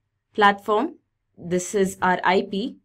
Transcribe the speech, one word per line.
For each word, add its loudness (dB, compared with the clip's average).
platform. 2
This -6
is 0
our 0
I 2
P. -8